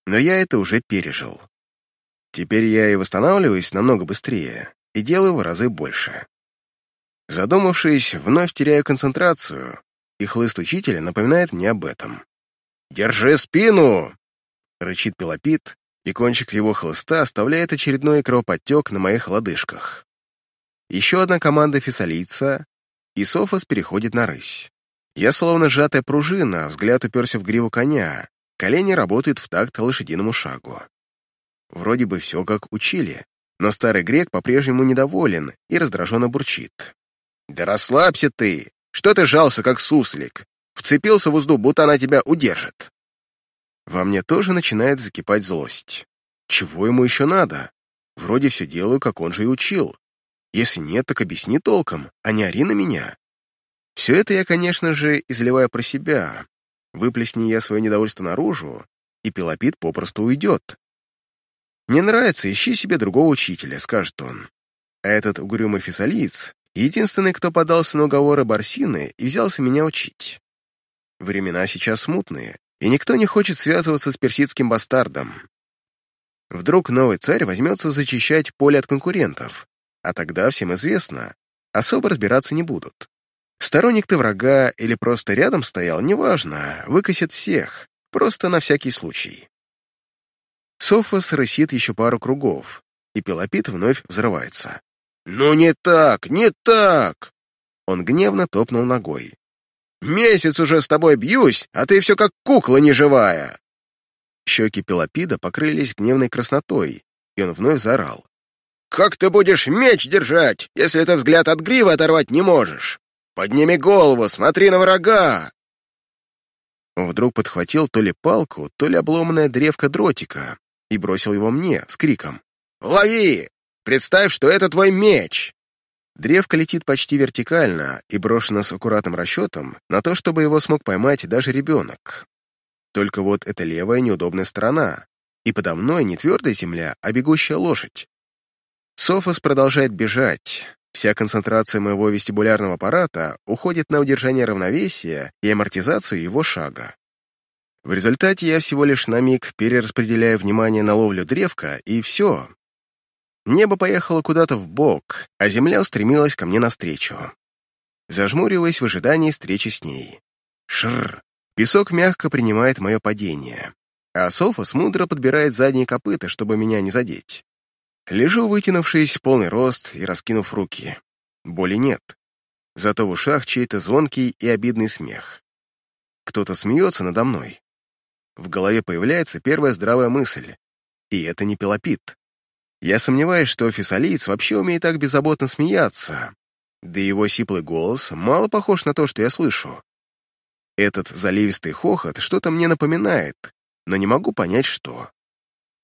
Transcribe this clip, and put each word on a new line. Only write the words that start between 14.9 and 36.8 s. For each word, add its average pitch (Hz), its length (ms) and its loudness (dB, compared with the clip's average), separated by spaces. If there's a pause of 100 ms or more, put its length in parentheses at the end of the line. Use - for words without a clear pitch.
Пелопит, 90 600 -4 (280)
и 95 80 -6
кончик 120 400 0
его 107 200 2
хлыста 123 500 -2
оставляет 143 500 0
очередной 143 520 2
кровоподтек 123 640 0
на 98 80 -6
моих 98 300 0
лодыжках. - 760 -6 (840)
Еще 98 300 0
одна 180 180 2
команда 151 400 4
фессалийца, 123 880 -4 (480)
и 101 100 -2
Софос 190 400 -2
переходит 107 480 -4
на 120 140 0
рысь. - 460 -8 (420)
Я 110 160 2
словно 165 380 4
сжатая 139 340 2
пружина, 143 640 -2
взгляд 104 360 0
уперся 120 340 -2
в 98 60 -10
гриву 113 260 0
коня, 117 580 -2 (300)
колени 165 320 0
работают 131 480 0
в - 100 -14
такт 104 300 -4
лошадиному 110 540 -2
шагу. 65 500 -10 (920)
Вроде 110 320 -2
бы 90 140 -4
все 87 240 -6
как 107 280 -4
учили, 107 540 -4 (320)
но 104 140 0
старый 107 300 0
грек 127 280 0
по-прежнему 131 540 0
недоволен 131 680 0 (160)
и - 100 0
раздраженно 117 500 -2
бурчит. - 640 -8 (540)